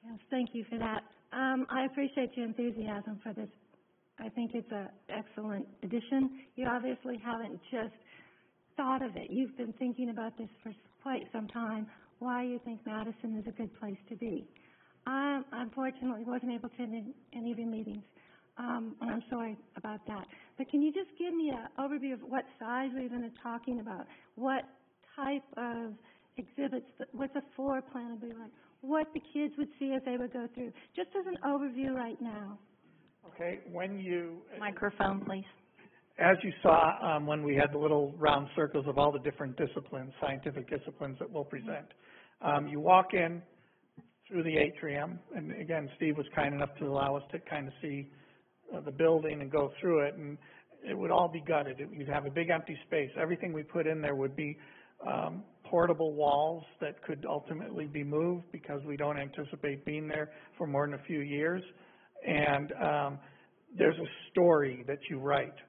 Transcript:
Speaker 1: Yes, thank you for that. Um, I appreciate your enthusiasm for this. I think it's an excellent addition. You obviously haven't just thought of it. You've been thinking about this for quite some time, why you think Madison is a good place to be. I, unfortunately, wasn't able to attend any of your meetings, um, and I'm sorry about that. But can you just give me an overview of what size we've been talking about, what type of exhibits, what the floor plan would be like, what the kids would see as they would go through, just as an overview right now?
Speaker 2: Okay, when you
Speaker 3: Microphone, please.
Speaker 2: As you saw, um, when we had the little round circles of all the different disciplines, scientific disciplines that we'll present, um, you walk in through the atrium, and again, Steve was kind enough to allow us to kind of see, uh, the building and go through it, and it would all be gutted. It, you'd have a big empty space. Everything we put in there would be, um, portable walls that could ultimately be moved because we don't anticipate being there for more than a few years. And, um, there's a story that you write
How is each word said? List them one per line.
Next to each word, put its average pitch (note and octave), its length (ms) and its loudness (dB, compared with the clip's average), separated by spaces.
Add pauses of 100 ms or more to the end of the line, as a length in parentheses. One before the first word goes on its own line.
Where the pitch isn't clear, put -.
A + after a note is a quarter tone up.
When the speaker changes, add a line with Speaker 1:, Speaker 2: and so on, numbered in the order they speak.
Speaker 1:
Yes, A3+ 140 -14 (100)
thank B3+ 240 0
you A3+ 120 -4
for A#3 120 -6
that. A3 260 -2 (280)
Um, C4 380 0
I C4 160 0
appreciate C4+ 520 0
your A#3+ 80 -2
enthusiasm G#3+ 800 -4
for A3 100 -6
this. G#3+ 160 -8 (680)
I A3 100 -8
think A#3 240 -2
it's A#3 180 -4
an G3+ 180 -6 (200)
excellent G#3+ 580 -6 (140)
addition. A#3+ 640 0 (100)
You B3+ 120 -2
obviously B3 500 -2
haven't A3+ 420 -6 (120)
just A3+ 240 -4 (800)
thought C4 240 2
of A#3 140 -6
it. - 140 -8
You've A#3+ 280 0
been A#3 160 -6
thinking B3 360 -2
about A3+ 280 -6
this A3 120 -8 (140)
for A3 80 -10 (300)
quite C4+ 300 -4
some A3 160 -6
time, A3 400 -4 (320)
why B3 240 -2
you B3 220 -2
think A3+ 200 -8
Madison A3 520 -6
is G#3+ 100 -6
a A3+ 40 -8
good - 280 -8
place G3+ 180 -6 (120)
to A#3 60 -10
be. G#3+ 320 -6 (600)
I, C#4 340 0 (120)
unfortunately, B3 720 -4
wasn't B3 260 -2
able A#3 180 -4
to - 60 -16
attend A3+ 380 -6 (200)
any A#3+ 180 -4
of A3+ 80 -4
your A#3 80 -4
meetings, G#3+ 360 -4 (540)
um, A#3+ 440 -4
and A#3 80 -2
I'm A#3 200 -2
sorry A3+ 280 -4 (200)
about G#3+ 300 -10
that. G3+ 200 -8 (300)
But C4+ 120 -4
can C#4+ 120 4
you D4+ 100 6
just F#4 260 -2
give F4 160 0
me D#4+ 160 2
an A#3 180 -4 (120)
overview C4+ 340 -2
of A3+ 80 -6
what B3+ 220 -2 (160)
size B3 340 -2
we've B3+ 160 -4
been A#3+ 220 -6 (100)
talking A#3+ 380 -4
about, G#3+ 260 -8 (300)
what C4 280 0 (520)
type C#4 280 -2 (140)
of A#3 360 -6 (440)
exhibits, B3+ 480 -4 (280)
what C4+ 200 -6
the C#4+ 80 -2 (140)
floor C4+ 260 0
plan A#3+ 300 -10
would A3 100 -10
be A#3 140 -10
like, A3+ 160 -16 (300)
what D#4 320 2
the D#4 80 -4 (120)
kids D4 240 0
would D4 120 -2 (100)
see C4+ 140 0
as C4 120 0
they B3 120 -2
would B3 160 -4
go A#3+ 200 -4
through, A#3+ 180 -6 (240)
just F4+ 220 -4
as F#4 80 -2
an F#4 200 -4
overview C4+ 500 0
right A#3 260 -4
now? G#3 360 -8 (760)
Speaker 2:
Okay, F3 260 -4 (120)
when F#3+ 280 -4
you F3 380 -2 (220)
Speaker 3:
Microphone, G3+ 680 0
please. F#3+ 180 -4 (760)
Speaker 2:
As F3+ 260 10
you F#3+ 80 0 (100)
saw, E3 300 10 (100)
um, D3+ 240 2
when D3+ 180 2
we D3 120 4
had C#3+ 160 8
the D3 60 -2
little D3 400 4
round D3 380 6
circles D3 320 2
of C#3 100 2
all C#3+ 140 8
the C#3+ 80 0
different C3+ 360 -2
disciplines, C3+ 560 -4 (100)
scientific C3+ 480 -4
disciplines C#3+ 500 -6
that - 120 -6
we'll D3 140 -2
present, D3 420 -8 (540)
um, D3 260 2
you D3 140 -4
walk F#3 320 10
in E3+ 280 2 (880)
through F3 160 -2
the D#3+ 140 2
atrium, D3 600 0 (180)
and D#3 160 -6 (100)
again, D#3 340 -2
Steve D3+ 220 2
was C#3+ 80 -2 (100)
kind C#3+ 180 2
enough C#3+ 160 0 (100)
to D#3 60 -2
allow C#3 300 2
us C#3+ 160 -4
to E3 80 -6 (100)
kind D3 180 -4
of C3+ 140 -12
see, C#3+ 280 -6 (680)
uh, - 60 -6
the D3 100 -6
building D#3 500 4
and C#3 100 -6
go C#3+ 200 2 (100)
through E3+ 240 6
it, C#3+ 100 -2
and D3 220 -8 (500)
it - 100 -4
would F3 140 0
all F3 180 6
be D#3+ 120 -6
gutted. C#3+ 380 0
It, C#3+ 120 -8
you'd C#3+ 180 -6
have C#3+ 160 0
a C#3 40 -2
big E3 200 0
empty D#3+ 360 0
space. C#3+ 240 0 (100)
Everything E3+ 340 0
we D3+ 100 -4
put D#3+ 240 0
in D#3+ 140 0
there C#3+ 140 0
would C3+ 200 0
be, D3+ 220 -4 (500)
um, E3 360 -2 (200)
portable E3 500 4
walls D3+ 500 4 (180)
that D3 200 -6
could D3+ 260 -6
ultimately D3+ 600 -4
be C#3+ 160 -4
moved E3 480 2
because D3 340 -8
we C#3+ 120 -4
don't D3 200 0
anticipate C#3+ 680 -6
being D3+ 220 -2
there D3+ 240 -2 (260)
for E3+ 100 -2
more C#3+ 180 4
than C#3+ 140 -4
a C#3+ 40 -16
few D#3 180 -2
years. D3+ 420 0 (640)
And, D3 460 2
um, C#3+ 460 2 (580)
there's D#3+ 200 6
a - 340 -8
story D3 560 8
that C#3+ 120 -2 (100)
you C#3 100 -4
write C#3 340 2 (160)